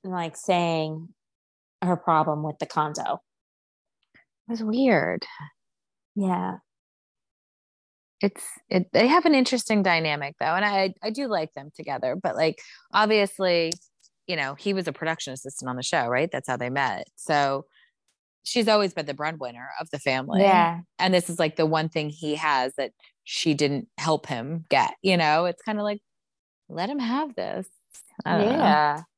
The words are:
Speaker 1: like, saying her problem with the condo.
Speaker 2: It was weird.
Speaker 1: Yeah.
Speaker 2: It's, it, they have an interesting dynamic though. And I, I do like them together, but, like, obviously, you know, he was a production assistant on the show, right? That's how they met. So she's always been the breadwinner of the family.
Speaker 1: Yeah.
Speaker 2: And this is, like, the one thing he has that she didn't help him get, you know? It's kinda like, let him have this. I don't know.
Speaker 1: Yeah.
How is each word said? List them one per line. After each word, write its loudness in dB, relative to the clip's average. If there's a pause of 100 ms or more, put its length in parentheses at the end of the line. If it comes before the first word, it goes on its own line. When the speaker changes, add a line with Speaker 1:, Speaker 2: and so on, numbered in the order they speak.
Speaker 1:
like, -6
saying -2 (680)
her 2
problem 2
with -6
the -6
condo. -4 (960)
Speaker 2:
It -16
was -4
weird. 2 (880)
Speaker 1:
Yeah. -2 (1600)
Speaker 2:
It's, -2 (240)
it, 0
they 6
have 6
an 6
interesting 2
dynamic 0
though. 0
And 0
I, 0 (100)
I -6
do -6
like -4
them -16
together, -6
but, -2
like, 0 (320)
obviously, 2 (540)
you -4
know, -4
he -4
was -2
a -4
production -6
assistant -10
on -6
the -8
show, 0
right? 0
That's -6
how -2
they -4
met. -4
So 0 (800)
she's 0
always 4
been -6
the -6
breadwinner -8 (100)
of -10
the -8
family. 0
Speaker 1:
Yeah. 6 (180)
Speaker 2:
And 2
this 2
is, -6
like, 0
the 4
one 0
thing -4
he -4
has 0
that -4 (320)
she 0
didn't 0
help 0
him -6
get, 2
you 4
know? 4
It's -6
kinda -4
like, -4 (680)
let -6
him -4
have -2
this. -6 (600)
I 2
don't 4
know. 4
Speaker 1:
Yeah. 4 (160)